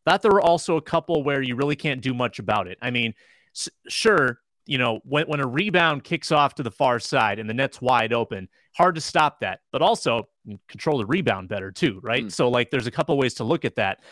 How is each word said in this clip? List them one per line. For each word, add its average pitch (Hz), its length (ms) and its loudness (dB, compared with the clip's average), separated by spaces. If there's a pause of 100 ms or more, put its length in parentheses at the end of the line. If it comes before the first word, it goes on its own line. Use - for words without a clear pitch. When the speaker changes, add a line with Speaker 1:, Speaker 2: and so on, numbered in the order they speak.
Speaker 1:
Thought 180 180 2
there 214 80 4
were 196 100 6
also 170 360 2
a 151 60 -2
couple 160 420 0
where 139 180 0
you 123 140 -4
really 143 180 0
can't 143 260 -4
do 131 140 -4
much 120 240 -2
about 101 300 -2
it. 92 120 -14
I 123 120 -4
mean, 117 220 -2 (380)
s-, - 160 -10 (200)
sure, 151 520 2 (240)
you 135 140 -2
know, 117 260 0
when, 147 220 -2
when 147 140 -2
a 135 60 0
rebound 160 580 0
kicks - 260 -6
off 147 240 4
to 147 80 -6
the 117 80 -6
far 123 300 2
side 110 400 0
and 107 100 -6
the 113 40 -4
net's 135 260 -4
wide 120 320 2
open, 107 360 -4 (240)
hard 175 220 2
to 160 60 -8
stop 151 400 0
that, 95 200 -6 (120)
but 135 100 -2
also 131 460 0 (400)
control 151 300 -2
the 104 80 -4
rebound 110 420 -2
better 98 240 -8
too, 104 300 -2
right? 127 240 -2
Speaker 2:
Mm. - 60 -10
Speaker 1:
So, - 160 2
like, 123 220 2
there's 127 160 -2
a 120 60 -6
couple 151 260 0
ways 131 160 0
to 117 100 -6
look 151 200 0
at 123 120 -4
that. 98 360 -2